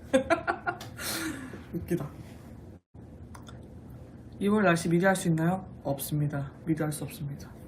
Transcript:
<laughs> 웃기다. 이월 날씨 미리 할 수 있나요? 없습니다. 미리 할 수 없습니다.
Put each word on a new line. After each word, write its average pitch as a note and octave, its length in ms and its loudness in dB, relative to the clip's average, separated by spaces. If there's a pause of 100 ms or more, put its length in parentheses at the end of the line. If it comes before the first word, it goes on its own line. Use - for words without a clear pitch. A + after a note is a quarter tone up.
(120)
<laughs> - 1600 0
웃기다. E3+ 320 0 (2250)
이월 G#3 240 6
날씨 E3+ 260 6
미리 F3 160 6
할 F#3+ 100 8
수 F#3 120 0
있나요? E3+ 360 4 (200)
없습니다. C#3+ 680 0 (140)
미리 D#3+ 160 2
할 D3+ 100 2
수 D3+ 120 -4
없습니다. C#3+ 440 -6 (200)